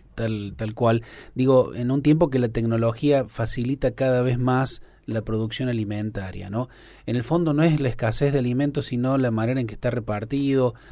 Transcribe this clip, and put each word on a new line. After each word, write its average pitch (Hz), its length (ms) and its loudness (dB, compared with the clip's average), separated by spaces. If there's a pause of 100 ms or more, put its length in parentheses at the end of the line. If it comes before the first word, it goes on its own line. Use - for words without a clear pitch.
(160)
tal, 107 400 -4
tal 110 200 -6
cual, 117 260 2 (320)
digo, 127 400 4
en 123 180 -2
un 139 100 0
tiempo 156 280 4
que 131 100 0
la 120 100 2
tecnología 117 800 2
facilita 123 640 -2
cada 127 300 2
vez 123 160 0
más 127 440 0 (240)
la 110 180 -4
producción 110 460 -2
alimentaria, 104 800 -6
¿no? 120 180 -4 (380)
En 113 80 0
el 123 80 0
fondo 160 300 2
no 151 100 2
es 160 160 4
la 135 100 0
escasez 120 420 0
de 139 60 2
alimentos, 135 500 0
sino 131 300 0
la 127 140 2
manera 117 280 0
en 120 60 -2
que 107 80 -8
está 123 160 -4
repartido, 120 880 0 (160)